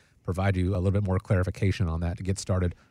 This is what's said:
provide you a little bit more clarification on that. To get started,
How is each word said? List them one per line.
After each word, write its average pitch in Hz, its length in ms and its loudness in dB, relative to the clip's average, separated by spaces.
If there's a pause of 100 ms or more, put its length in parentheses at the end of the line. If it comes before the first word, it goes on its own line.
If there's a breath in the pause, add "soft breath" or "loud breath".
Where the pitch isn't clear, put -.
(240 soft breath)
provide 95 320 0
you 92 200 2
a - 20 0
little 92 140 2
bit 101 120 0
more 92 140 0
clarification 92 720 0
on 82 140 -2
that. 85 160 -2
To - 60 -12
get 95 140 -2
started, 90 380 0 (160 soft breath)